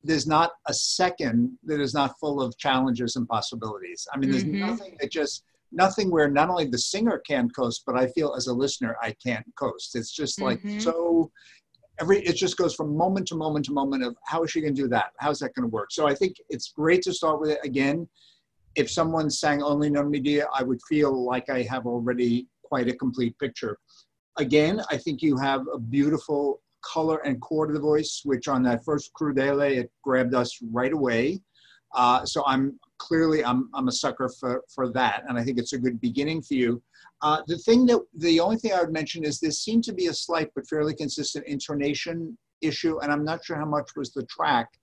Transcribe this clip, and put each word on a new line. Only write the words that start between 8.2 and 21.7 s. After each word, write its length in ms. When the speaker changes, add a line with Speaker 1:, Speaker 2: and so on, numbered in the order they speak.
Speaker 1:
as 140
a 60
listener, 480
I 120
can't 220
coast. 400
It's 160
just 300
like 180
Speaker 2:
Mm-hmm. 200
Speaker 1:
so, 500
every, 220
it 140
just 220
goes 160
from 220
moment 340
to 60
moment 300
to 80
moment 300
of 200
how 200
is 80
she 100
gonna 120
do 160
that? 300
How's 200
that 160
gonna 120
work? 240
So 160
I 80
think 220
it's 220
great 320
to 100
start 280
with 80
it. 140
Again, 440
if 140
someone 400
sang 320
only 280
Non 200
mi 100
Dio, 340
I 100
would 240
feel 380
like 240
I 140
have 220